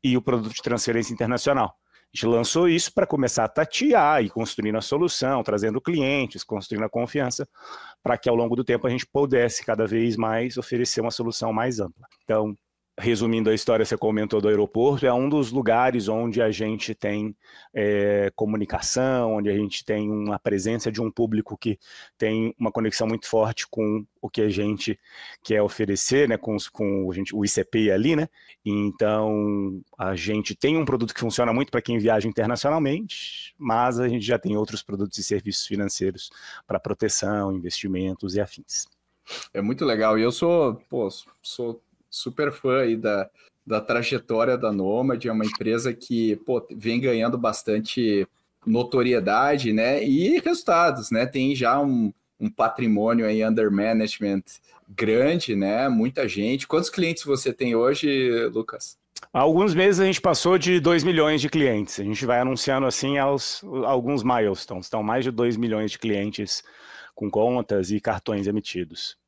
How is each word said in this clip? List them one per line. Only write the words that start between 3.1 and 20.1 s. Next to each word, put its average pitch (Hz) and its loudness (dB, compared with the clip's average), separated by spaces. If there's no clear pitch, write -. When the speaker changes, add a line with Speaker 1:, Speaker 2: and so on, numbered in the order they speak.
Speaker 1:
a 110 0
tatear 156 2
e 98 -2
construindo 107 -4
a 113 0
solução, 135 0
trazendo 107 0
clientes, 139 -2
construindo 107 -6
a 107 -4
confiança, 123 -4
pra 120 2
que - -2
ao 117 4
longo 117 2
do 123 -2
tempo 120 0
a 123 2
gente 123 -2
pudesse 131 2
cada 110 0
vez 113 0
mais 113 -2
oferecer 120 -2
uma 117 -2
solução 117 -4
mais 113 -2
ampla. 87 -8
Então, 107 0
resumindo 113 2
a 110 4
história, 110 2
você 107 -2
comentou 107 0
do 101 2
aeroporto, 117 2
é 127 4
um 127 0
dos 143 0
lugares 120 2
onde 113 -2
a 110 4
gente 107 -4
tem, 104 -4
é, 101 2
comunicação, 110 0
onde 104 0
a 98 0
gente 104 -4
tem 107 -2